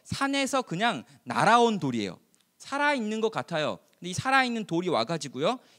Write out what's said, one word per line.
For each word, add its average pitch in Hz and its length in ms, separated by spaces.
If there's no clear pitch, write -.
산에서 277 580
그냥 180 400
날아온 202 560
돌이에요. 113 380
살아있는 269 600
것 220 100
같아요. 147 500
근데 175 120
이 180 40
살아있는 247 520
돌이 180 220
와가지고요, 147 720